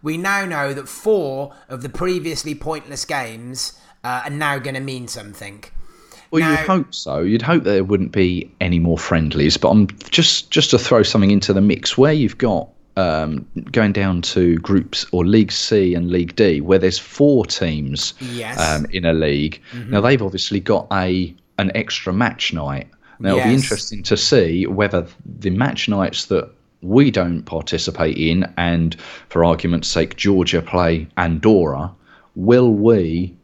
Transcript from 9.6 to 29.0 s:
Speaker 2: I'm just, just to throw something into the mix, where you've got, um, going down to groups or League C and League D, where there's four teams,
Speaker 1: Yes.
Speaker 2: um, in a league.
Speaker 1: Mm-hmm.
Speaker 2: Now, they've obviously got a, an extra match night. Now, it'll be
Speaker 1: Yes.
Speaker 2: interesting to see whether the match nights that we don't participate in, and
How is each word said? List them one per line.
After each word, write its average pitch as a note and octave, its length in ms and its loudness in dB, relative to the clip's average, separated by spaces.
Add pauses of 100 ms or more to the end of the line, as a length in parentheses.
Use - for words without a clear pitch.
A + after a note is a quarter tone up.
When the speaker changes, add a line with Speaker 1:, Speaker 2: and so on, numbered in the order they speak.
Speaker 2:
I'm G#2 160 6 (240)
just, - 400 0
just D3 180 2
to - 80 4
throw A#2 240 4
something G2+ 300 4
into G2+ 220 2
the G2 80 2
mix, - 360 2
where C#3+ 160 6
you've C#3+ 240 0
got, G2+ 320 -2 (280)
um, D#2 500 -2 (240)
going G#2+ 220 2
down F#2+ 280 0
to E2+ 380 2
groups F2+ 520 -2
or F2 140 2
League G#2 260 4
C F#2+ 440 0
and F2 160 -2
League F2 240 -2
D, F2 260 2
where F#2 160 2
there's F#2+ 220 2
four C#3+ 480 2
teams, D2 720 -4
Speaker 1:
Yes. A#2+ 400 -8
Speaker 2:
um, D2+ 320 0
in F2+ 140 -4
a E2 80 4
league. D2+ 460 0 (140)
Speaker 1:
Mm-hmm. B2 160 -14
Speaker 2:
Now, G#2 120 2
they've B2+ 200 4
obviously F#2+ 380 -4
got F#2 320 0
a, F#2 420 -2 (240)
an G2 160 0
extra G#2 400 -4
match A2+ 400 -2
night. C#2+ 340 -6 (320)
Now, F#2+ 100 -2
it'll B2+ 160 2
be A2+ 40 4
Speaker 1:
Yes. C3+ 140 2
Speaker 2:
interesting G#2+ 400 -6
to G#2+ 120 2
see F#2 520 2
whether F#2 400 0 (320)
the G2+ 100 -2
match G#2+ 400 -2
nights G2 360 -2
that - 220 -2 (360)
we B2 260 4
don't F2 320 -2
participate E2 760 -4
in, E2+ 260 2 (100)
and E2+ 400 0 (340)